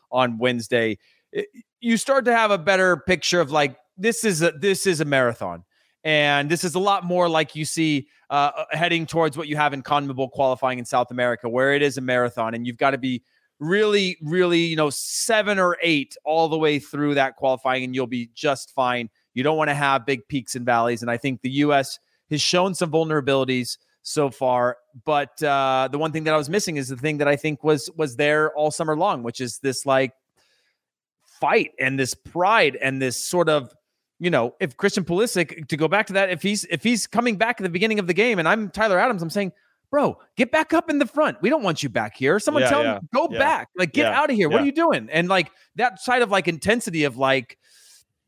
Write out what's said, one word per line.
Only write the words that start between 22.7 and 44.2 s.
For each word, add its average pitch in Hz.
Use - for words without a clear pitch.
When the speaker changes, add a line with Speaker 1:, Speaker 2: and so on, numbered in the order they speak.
Speaker 1:
some 170
vulnerabilities 135
so 143
far, 123
but, 147
uh, 135
the 135
one 160
thing 156
that 156
I 156
was 143
missing 185
is 135
the 131
thing 147
that 143
I 143
think 151
was, 151
was 143
there 151
all 151
summer 156
long, 165
which 120
is 123
this, 131
like, 135
fight 156
and 135
this 131
pride 175
and 135
this 127
sort 175
of, 147
you 175
know, 123
if 165
Christian 196
Pulisic, 170
to 160
go 156
back 202
to 185
that, 196
if 180
he's, 202
if 170
he's 233
coming 233
back 226
at 202
the 190
beginning 208
of 180
the 175
game 214
and 160
I'm 208
Tyler 202
Adams, 208
I'm 165
saying, 196
"Bro, 269
get 233
back 311
up 330
in 302
the 277
front. 277
We 190
don't 294
want 165
you 143
back 110
here. 147
Someone 294
Speaker 2:
Yeah, -
Speaker 1:
tell 285
Speaker 2:
yeah, 110
Speaker 1:
him, 170
go 302
Speaker 2:
yeah. 113
Speaker 1:
back. -
Like, 180
get -
Speaker 2:
Yeah, 226